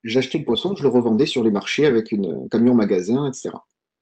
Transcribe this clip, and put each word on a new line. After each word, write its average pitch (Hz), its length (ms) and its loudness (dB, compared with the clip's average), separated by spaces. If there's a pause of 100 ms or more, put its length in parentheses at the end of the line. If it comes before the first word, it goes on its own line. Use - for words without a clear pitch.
J'achetais 120 340 -2
le 147 80 -4
poisson, 107 300 -2
je 143 80 -8
le 135 60 4
revendais 113 360 2
sur 117 180 -2
les 110 80 2
marchés 104 340 0
avec 117 260 2
une, 92 340 -4
un - 40 -14
camion 120 260 4
magasin, 107 540 0
et 123 40 -10
cetera. - 340 -12 (340)